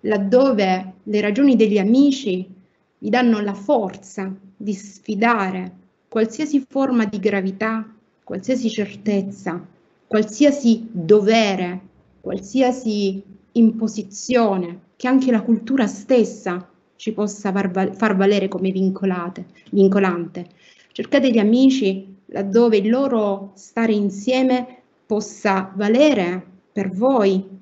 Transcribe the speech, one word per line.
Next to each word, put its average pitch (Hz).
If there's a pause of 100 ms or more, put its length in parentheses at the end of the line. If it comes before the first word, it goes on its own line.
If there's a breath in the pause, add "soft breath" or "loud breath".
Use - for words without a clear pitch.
laddove 202 (100)
le 208
ragioni 240
degli 208
amici 214 (520 soft breath)
vi 208
danno 233
la 202
forza 196 (220)
di 208
sfidare 190 (360)
qualsiasi 269
forma 254
di 202
gravità, 202 (320)
qualsiasi 226
certezza, 196 (420)
qualsiasi 233
dovere, 190 (400)
qualsiasi 202 (320)
imposizione 214 (160)
che -
anche 262
la 214
cultura 233
stessa 190 (260)
ci -
possa 202
far 196
val-, 190
far 214
valere 196
come 185
vincolate, 185 (260 soft breath)
vincolante. 190 (440 soft breath)
Cercate 269
gli 226
amici 208 (120)
laddove 214
il 196
loro 214
stare 226
insieme 254 (240)
possa 196
valere 208 (260)
per 196
voi 196 (180)